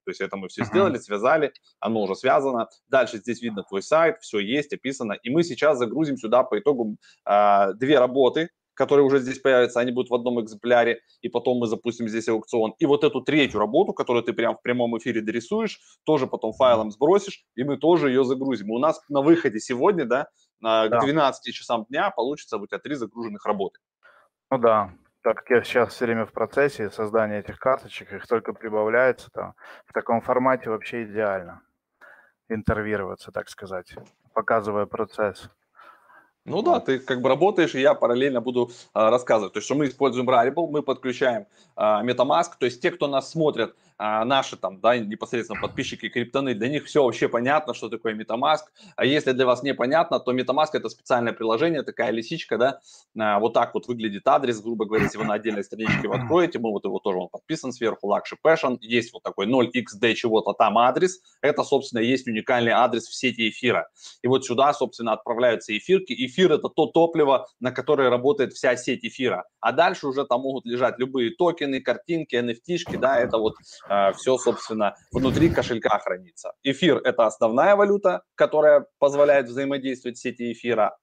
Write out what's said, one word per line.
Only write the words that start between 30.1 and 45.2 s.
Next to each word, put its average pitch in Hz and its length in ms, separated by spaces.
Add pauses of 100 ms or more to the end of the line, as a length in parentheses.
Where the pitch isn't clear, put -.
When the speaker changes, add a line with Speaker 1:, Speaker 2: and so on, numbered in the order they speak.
Speaker 2:
формате 127 480
вообще 113 360
идеально 98 560 (880)
интервьюироваться, 107 840
так - 180
сказать, 95 460 (380)
показывая 104 540
процесс. - 600 (960)
Speaker 1:
Ну 156 180
да, 175 100
Speaker 2:
Вот. - 60
Speaker 1:
ты 131 200
как 127 220
бы 131 80
работаешь, 170 460
и 131 60
я 143 120
параллельно 123 480
буду, 123 300 (220)
а, 110 180
рассказывать. 117 420
То - 60
есть, 101 60
что 139 100
мы 147 100
используем 127 420
Rarible, 131 440
мы 143 100
подключаем, 123 640 (300)
а, 107 280
MetaMask. 131 560
То 131 60
есть 120 160
те, 175 80
кто 165 180
нас 139 220
смотрят, 135 460 (240)
а, 107 260
наши 131 320
там, 92 240
да, 120 160
непосредственно 110 600